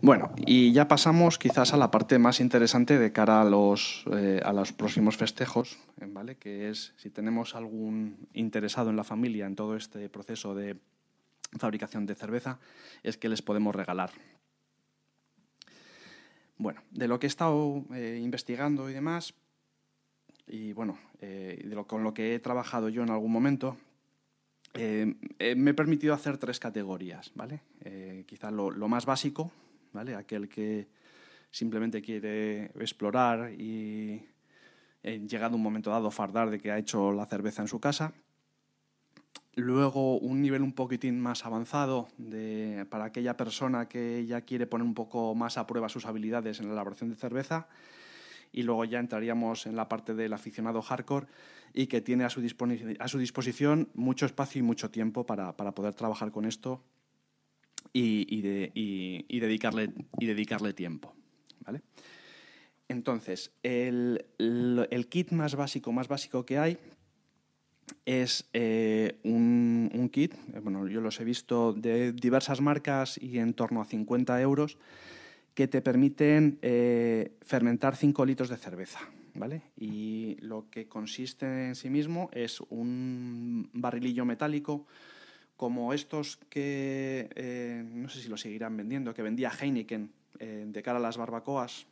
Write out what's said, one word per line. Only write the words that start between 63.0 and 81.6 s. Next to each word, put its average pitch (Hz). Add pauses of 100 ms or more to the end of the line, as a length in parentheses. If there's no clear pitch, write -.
el, 123 (140)
el, 120
el 123
kit 175
más 151
básico, 135
más 123
básico 131
que 135
hay 165 (1300)
es, 127
eh, 110
un, 117
un 120
kit, 147 (200)
eh, 110
bueno, 98
yo 107
los 110
he 113
visto 117
de 117
diversas 123
marcas 143
y 123
en 117
torno 113
a 107
cincuenta 123
euros, 139 (800)
que 135
te 135
permiten, 143
eh, 120
fermentar 123
cinco 143
litros 127
de 123
cerveza, 90 (340)
¿vale? 135 (140)
Y 110
lo 110
que 113
consiste 127